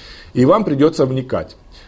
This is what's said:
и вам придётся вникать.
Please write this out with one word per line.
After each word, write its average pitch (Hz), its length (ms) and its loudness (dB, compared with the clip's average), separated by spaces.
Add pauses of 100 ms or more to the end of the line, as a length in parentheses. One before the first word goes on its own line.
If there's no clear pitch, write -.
(320)
и 123 140 2
вам 196 180 4
придётся 151 400 0
вникать. 127 520 -6 (320)